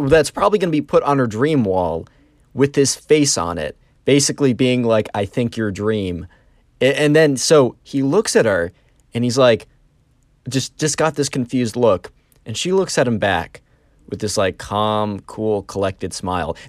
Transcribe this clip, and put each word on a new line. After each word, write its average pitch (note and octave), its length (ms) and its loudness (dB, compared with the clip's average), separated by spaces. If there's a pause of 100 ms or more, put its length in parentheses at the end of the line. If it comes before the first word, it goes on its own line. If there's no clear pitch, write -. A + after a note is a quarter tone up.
that's D3+ 220 4
probably G3+ 280 0
gonna F3 120 0
be D#3 100 0
put E3 220 0
on C#3 160 0
her C3 80 2
dream B2 380 0
wall F2 420 -2 (480)
with C#3 200 0
this C#3 200 2
face D3+ 420 2
on E2+ 220 -4
it, D2 180 -8 (280)
basically C#3 480 2
being B2+ 300 0
like, A2 320 0
"I G#2 100 -2
think A#2 320 -4
you're A2 140 -2
Dream." F#2+ 560 -4 (540)
A-, C#3 180 2
and D3 180 2
then, D3+ 200 4
so C3+ 460 4
he C#3 200 -4
looks D#3+ 340 0
at F3+ 80 4
her, F2+ 280 0 (400)
and A#2+ 120 -2
he's A#2+ 120 -2
like, B2 300 4 (840)
just, B2+ 300 -4
just D#3 180 -2
got D#3 200 0
this C#3 120 -2
confused B2 480 -4
look, A2 360 2 (340)
and A2+ 100 -10
she F3+ 160 -4
looks F#3+ 260 0
at C#3 100 2
him A2+ 100 0
back F2+ 440 -4 (460)
with G2 120 -10
this, G#2+ 160 -4
like, F#2+ 200 0
calm, G#2+ 720 -4
cool, G#2+ 380 -4
collected F#2+ 500 -6
smile. F2 420 -6 (120)